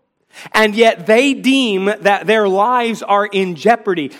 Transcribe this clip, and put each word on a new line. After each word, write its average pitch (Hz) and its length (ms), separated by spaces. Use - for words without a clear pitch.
And 214 220
yet 214 320
they 254 260
deem 226 540
that 196 400
their 214 220
lives 226 540
are 202 220
in 190 320
jeopardy, 185 640